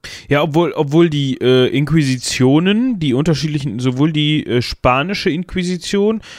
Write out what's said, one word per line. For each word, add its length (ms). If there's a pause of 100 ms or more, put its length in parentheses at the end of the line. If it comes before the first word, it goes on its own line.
(280)
Ja, 140
obwohl, 300
obwohl 360
die, 320
äh, 280
Inquisitionen, 1300
die 160
unterschiedlichen, 640
sowohl 320
die, 340
äh, 180
spanische 680
Inquisition 920 (160)